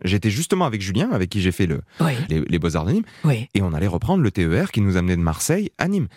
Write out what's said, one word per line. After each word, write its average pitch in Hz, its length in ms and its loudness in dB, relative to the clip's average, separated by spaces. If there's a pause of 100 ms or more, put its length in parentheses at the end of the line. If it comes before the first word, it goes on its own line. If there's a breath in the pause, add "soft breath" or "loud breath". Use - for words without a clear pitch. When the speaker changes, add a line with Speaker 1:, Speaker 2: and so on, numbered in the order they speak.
Speaker 1:
J'étais 101 280 0
justement 170 340 0
avec 110 160 -2
Julien, 110 300 -2
avec 92 180 0
qui 104 100 -4
j'ai 90 120 2
fait 95 160 0
le, 71 140 -2 (200 loud breath)
Speaker 2:
Oui. 160 120 2 (160)
Speaker 1:
les, 80 120 0
les 85 180 0
Beaux-Arts 80 260 -2
de 113 80 0
Nîmes. 220 120 0 (180 loud breath)
Speaker 2:
Oui. 127 300 2
Speaker 1:
Et 101 80 2
on 90 120 0
allait 82 140 0
reprendre 123 360 0
le 98 80 2
T 92 120 0
E 87 200 2
R 190 80 -6
qui 110 100 0
nous 95 160 2
amenait 90 180 2
de 85 60 0
Marseille 151 560 0
à 165 100 -2
Nîmes. 185 300 0